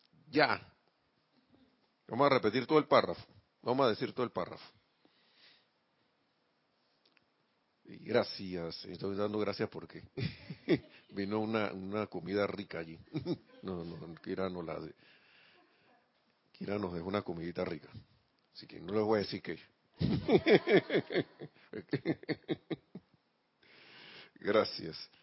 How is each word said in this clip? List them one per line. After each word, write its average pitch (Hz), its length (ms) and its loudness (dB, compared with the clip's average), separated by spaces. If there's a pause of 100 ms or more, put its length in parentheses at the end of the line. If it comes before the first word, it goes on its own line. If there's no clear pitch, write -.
(320)
Ya. 123 280 6 (1500)
Vamos 127 180 2
a 143 40 6
repetir 120 360 4
todo 156 140 6
el 143 80 2
párrafo. 98 360 4 (380)
Vamos 131 240 2
a 117 40 6
decir 104 240 -2
todo 127 100 -2
el 117 80 -4
párrafo. - 340 -6 (3250)
Y 98 140 -16
gracias, 92 800 -2
estoy 95 300 -6
dando 104 240 0
gracias 104 280 -2
porque - 360 -12 (120)
<laughs> - 920 -4
vino 98 300 -2
una, 107 340 0
una 98 320 -4
comida 95 400 0
rica 92 340 -6
allí. 80 200 -10 (120)
<laughs> 160 280 -4 (220)
No, 90 220 -6
no, 82 320 -12
Kira 95 340 -4
no 90 120 -8
la 80 180 -6
de, 78 160 -12 (1600)
Kira 104 260 -4
nos 90 140 -2
dejó 87 160 -6
una 101 140 0
comidita 85 420 -4
rica. 85 240 -8 (640)
Así - 120 -18
que 87 120 -16
no 85 140 -8
les 107 100 4
voy 107 140 4
a 101 60 2
decir 95 180 -6
que. 82 180 -8 (400)
<laughs> - 1300 4 (3000)
Gracias. 95 640 0 (260)